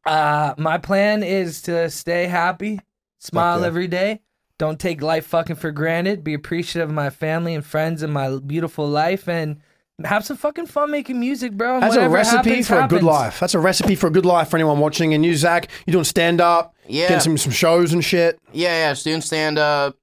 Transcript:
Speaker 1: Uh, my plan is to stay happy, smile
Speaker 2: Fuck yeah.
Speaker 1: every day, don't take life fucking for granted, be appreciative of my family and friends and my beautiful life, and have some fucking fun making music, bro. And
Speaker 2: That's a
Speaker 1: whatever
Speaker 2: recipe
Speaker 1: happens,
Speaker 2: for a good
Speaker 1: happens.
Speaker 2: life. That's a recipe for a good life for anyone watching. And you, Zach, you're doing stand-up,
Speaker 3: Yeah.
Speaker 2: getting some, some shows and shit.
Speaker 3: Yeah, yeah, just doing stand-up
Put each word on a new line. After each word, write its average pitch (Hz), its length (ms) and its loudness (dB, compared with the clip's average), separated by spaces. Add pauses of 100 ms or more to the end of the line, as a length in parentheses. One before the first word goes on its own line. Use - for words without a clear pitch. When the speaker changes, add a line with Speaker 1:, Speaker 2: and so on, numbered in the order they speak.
Speaker 1:
Uh, 151 540 0
my 160 200 -2
plan 202 440 0
is 180 400 -4
to 170 260 -2
stay 170 380 -4
happy, 180 540 -4 (400)
smile 170 380 0
Speaker 2:
Fuck 180 40 0
yeah. 175 60 0
Speaker 1:
every 175 180 -2
day, 190 340 -2 (380)
don't 156 220 -4
take 165 200 -4
life 160 260 -2
fucking 165 300 -2
for 160 140 -6
granted, 165 540 -2
be 156 100 -4
appreciative 165 540 -6
of 156 60 -4
my 143 140 -2
family 165 460 -4
and 147 100 -6
friends 156 380 -4
and 151 100 -4
my 135 260 -2
beautiful 147 500 -4
life, 156 400 0
and 156 320 -4 (440)
have 208 200 -2
some 285 120 -10
fucking 302 300 -6
fun 294 240 -2
making 262 300 -4
music, 247 320 -4
bro. 233 220 -2
And 247 100 2
Speaker 2:
That's 226 100 2
a 254 40 6
Speaker 1:
whatever 170 160 4
Speaker 2:
recipe 233 360 4
Speaker 1:
happens, 240 180 2
Speaker 2:
for 226 120 2
a - 80 2
good 175 140 4
Speaker 1:
happens. - 20 4
Speaker 2:
life. 143 360 2
That's 180 140 0
a 170 60 2
recipe 190 340 2
for 180 140 0
a - 20 2
good 180 160 4
life 170 240 4
for 170 60 0
anyone 151 240 2
watching. 156 340 2
And 151 100 4
you, 170 120 2
Zach, 170 320 0 (180)
you're 165 60 0
doing 175 120 2
stand-up, 170 680 2 (140)
Speaker 3:
Yeah. 156 180 0
Speaker 2:
getting 170 140 4
some, 156 180 2
some 135 140 -2
shows 165 400 4
and 170 120 2
shit. 170 360 2 (120)
Speaker 3:
Yeah, 175 180 -2 (180)
yeah, 143 40 0
just - 120 -8
doing 156 160 -2
stand-up 151 840 0